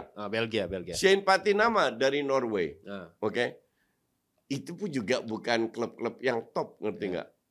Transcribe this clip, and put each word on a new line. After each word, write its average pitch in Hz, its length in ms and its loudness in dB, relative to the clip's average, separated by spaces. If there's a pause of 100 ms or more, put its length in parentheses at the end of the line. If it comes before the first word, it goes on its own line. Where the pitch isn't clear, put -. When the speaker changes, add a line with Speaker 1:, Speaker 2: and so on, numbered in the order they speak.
(120)
Speaker 1:
Ah, 104 140 -8
Belgia, 110 380 -2
Belgia. 87 280 -6
Speaker 2:
Saint 190 280 6
Patinama 196 720 4
dari 131 300 2
Norway. 120 640 0
Speaker 1:
Ah. 95 360 -12
Speaker 2:
Oke. 113 420 -2 (840)
Itu 135 280 -6
pun 196 140 -6
juga 123 320 -2
bukan 113 480 -2
klub-klub 117 500 -6
yang 120 300 0
top, - 300 -6
ngerti 104 240 -6
Speaker 1:
Iya. 95 100 -4
Speaker 2:
nggak? 85 160 -6 (220)